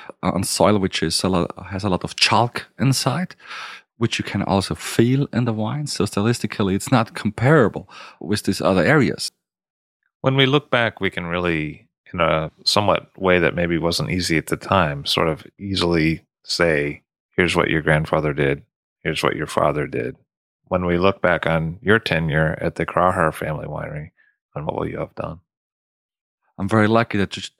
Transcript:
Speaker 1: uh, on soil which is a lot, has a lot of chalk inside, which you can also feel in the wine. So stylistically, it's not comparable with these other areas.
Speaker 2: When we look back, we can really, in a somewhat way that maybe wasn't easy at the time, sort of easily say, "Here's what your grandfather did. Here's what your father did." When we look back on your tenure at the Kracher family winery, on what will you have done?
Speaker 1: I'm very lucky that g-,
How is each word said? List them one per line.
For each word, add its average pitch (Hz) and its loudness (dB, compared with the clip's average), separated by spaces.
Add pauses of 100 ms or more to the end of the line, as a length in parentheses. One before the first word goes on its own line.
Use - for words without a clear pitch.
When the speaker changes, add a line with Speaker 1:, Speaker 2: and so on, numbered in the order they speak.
(240)
Speaker 1:
uh, 87 0
on 92 -2
soil 101 2
which 95 -2
is 82 -2
a 95 2
lot, 90 0 (140)
has 92 -8
a 107 0
lot 90 -2
of - -10
chalk - 0 (100)
inside, 135 0 (640)
which - -2
you - -4
can - -4
also - 0
feel 127 2
in 120 2
the 117 -2
wine. 127 -4
So - -2
stylistically, 104 0
it's - -2
not 113 2
comparable 113 2 (320)
with 101 -4
these - -2
other 90 4
areas. 123 2 (920)
Speaker 2:
When 135 2
we 139 6
look 139 2
back, 117 0
we 98 0
can 90 -8
really, 85 -2 (240)
in 87 0
a 80 2 (120)
somewhat - 0
way 90 4
that 85 2
maybe 85 0
wasn't 82 -2
easy 85 0
at 76 -4
the - -4
time, 76 0
sort - 0
of 78 -4 (120)
easily 87 0 (220)
say, 73 0 (340)
"Here's 87 2
what - 2
your 78 0
grandfather 78 0
did. 71 -2 (400)
Here's 80 -4
what 73 0
your 76 -6
father 73 -2
did." 64 -6 (560)
When 90 -2
we 87 0
look 98 2
back 85 0
on 82 -2
your 101 4
tenure 78 0
at 82 -4
the 80 -2
Kracher 87 2
family 78 -6
winery, - -10 (440)
on - -10
what - -4
will 80 -4
you 82 -8
have 78 -10
done? 82 -8 (1200)
Speaker 1:
I'm 98 -4
very 110 6
lucky 113 2
that 98 0
g-, - -12 (100)